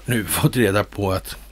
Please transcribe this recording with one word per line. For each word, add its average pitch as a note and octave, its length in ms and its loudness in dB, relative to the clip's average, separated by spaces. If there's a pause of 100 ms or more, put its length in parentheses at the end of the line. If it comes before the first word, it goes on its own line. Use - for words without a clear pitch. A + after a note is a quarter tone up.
nu A#2 180 0
<laughs> - 20 -6
fått - 300 0
reda G#2 280 4
på G2 280 -4
att - 260 -6 (140)